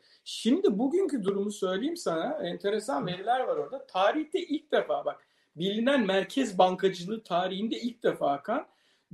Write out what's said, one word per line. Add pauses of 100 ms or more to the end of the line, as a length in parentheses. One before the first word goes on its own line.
(240)
Şimdi
bugünkü
durumu
söyleyeyim
sana.
Enteresan
veriler
var
orada.
Tarihte
ilk
defa
bak, (300)
bilinen
merkez
bankacılığı
tarihinde
ilk
defa
Hakan, (480)